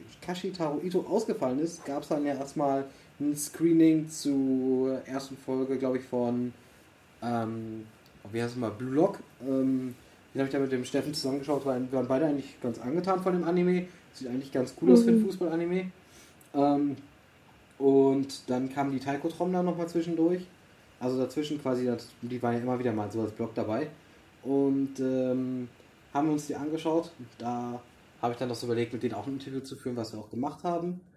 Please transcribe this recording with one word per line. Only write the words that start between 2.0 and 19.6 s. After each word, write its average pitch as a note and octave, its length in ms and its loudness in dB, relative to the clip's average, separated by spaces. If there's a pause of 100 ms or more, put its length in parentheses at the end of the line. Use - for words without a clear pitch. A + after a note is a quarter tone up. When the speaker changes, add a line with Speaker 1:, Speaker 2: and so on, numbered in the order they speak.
Speaker 1:
dann D3 180 0
ja C#3+ 80 0
erstmal C#3 520 0 (340)
ein D3 160 0
Screening D#3+ 720 4
zur C3 960 2
ersten C3+ 300 -8
Folge, C3 400 -2
glaub C3 180 0
ich, B2+ 80 -2
von, B2 500 -2 (680)
ähm, A2+ 640 -4 (480)
wie A2+ 100 -2
heißt A#2+ 120 -4
es B2+ 40 -8
mal, A2+ 120 -2
Blue B2 240 -6
Lock, D#3+ 240 4 (280)
ähm, C3 480 0 (380)
den C3 80 -2
hab C3+ 60 2
ich C3+ 60 -4
da C#3+ 60 0
mit C3 140 0
dem B2 120 0
Steffen C#3+ 280 -2
zusammengeschaut, C#3 540 -2
weil B2+ 160 0
wir B2+ 100 -6
waren C3 160 0
beide C3+ 180 2
eigentlich C#3+ 360 -2
ganz A#2+ 180 -4
angetan F3+ 420 0
von F#3 120 2
dem F3 100 0
Anime, F3+ 420 2 (280)
sieht C3 120 -10
eigentlich B2+ 240 -4
ganz B2+ 300 -2
cool B3 120 10
aus A#3 100 12
für A#3 80 6
ein A3+ 100 8
Speaker 2:
Mhm. G#3 60 4
Speaker 1:
Fußball-Anime, F3+ 640 -2 (640)
ähm, C#3+ 420 2 (840)
und C3+ 720 4
dann B2+ 240 -2
kam C#3+ 180 0
die C3 100 -2
Taiko C#3 280 -2
Trom F3 240 -2
da F3+ 100 2